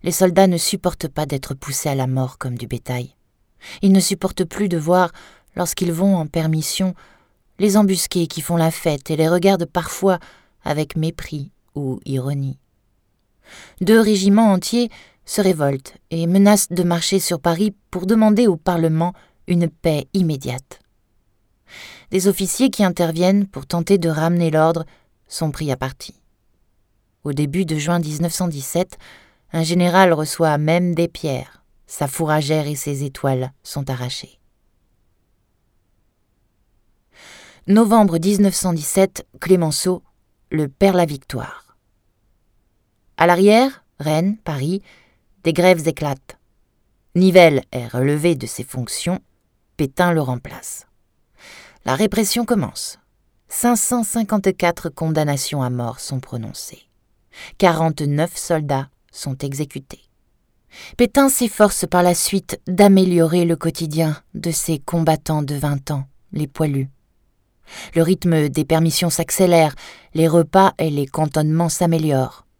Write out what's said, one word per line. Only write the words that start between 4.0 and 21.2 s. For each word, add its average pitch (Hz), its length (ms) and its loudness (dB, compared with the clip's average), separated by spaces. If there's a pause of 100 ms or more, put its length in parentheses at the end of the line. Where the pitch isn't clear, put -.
plus 196 260 -4
de 170 80 -2
voir, 170 340 2 (440)
lorsqu'ils 175 380 -4
vont 185 240 2
en 156 100 -4
permission, 160 680 -2 (640)
les 202 200 2
embusqués 190 500 0
qui - 140 -10
font 170 160 -2
la 165 140 2
fête - 380 -4
et 160 60 0
les 156 140 2
regardent 180 360 2
parfois 180 540 -2 (440)
avec 151 340 -4
mépris 156 540 -6 (220)
ou 135 320 -6
ironie. 135 540 -4 (1200)
Deux 220 180 6
régiments 208 520 4
entiers 226 380 0 (360)
se - 160 -4
révoltent 147 540 0 (160)
et 165 160 -2
menacent 196 420 4
de 180 140 -2
marcher 175 360 0
sur 175 200 -4
Paris 175 340 0 (180)
pour 185 140 -6
demander 220 400 4
au 175 120 4
Parlement 165 560 0 (340)
une 170 220 2
paix 156 440 -2
immédiate. 139 680 -4 (1300)